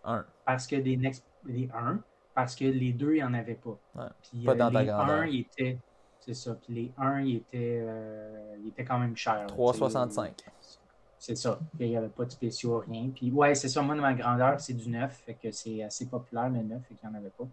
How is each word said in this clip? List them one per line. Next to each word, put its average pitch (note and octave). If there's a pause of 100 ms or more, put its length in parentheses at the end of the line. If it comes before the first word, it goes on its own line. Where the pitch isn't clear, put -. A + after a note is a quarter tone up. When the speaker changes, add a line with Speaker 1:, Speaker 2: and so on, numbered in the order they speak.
Speaker 1:
Un. A#2 (180)
Speaker 2:
parce B2+
que C#3+
des C3
Next, C3 (220)
les B2+
un, B2 (340)
parce B2+
que C3+
les B2+
deux, C#3+
il D#3
y C#3
en B2
avait A2+
pas. A2 (180)
Speaker 1:
Ouais. A#2+ (200)
Speaker 2:
Puis, A#2+
Speaker 1:
Pas B2+
Speaker 2:
euh, B2
Speaker 1:
dans A#2+
ta A2
Speaker 2:
les G#2+
Speaker 1:
grandeur. G#2+
Speaker 2:
un, D#3+
ils C3+
étaient, B2+ (420)
c'est A#2+
ça. A#2
Puis -
les A#2
un, C3+
ils B2+
étaient, A#2+
euh, G#2+
ils G#2+
étaient A#2+
quand B2+
même A#2+
chers, A2+
là, G#2
Speaker 1:
Trois A#2+
soixante-cinq. B2
Speaker 2:
tu - (160)
sais. - (420)
C'est -
ça. A2+ (200)
Puis A#2+
il A2+
y A#2
avait A2
pas A#2+
de B2
spéciaux, A#2
rien. A#2+
Puis B2
ouais, C#3+
c'est C#3
ça. C#3+
Moi, C#3+
de D3+
ma C3+
grandeur, B2
c'est -
du A#2+
neuf. B2
Fait A2+
que A2
c'est A2
assez G#2+
populaire, B2
le A#2+
neuf, A2+
fait A2
qu'il A2+
y -
en G#2+
avait G2+
pas. B2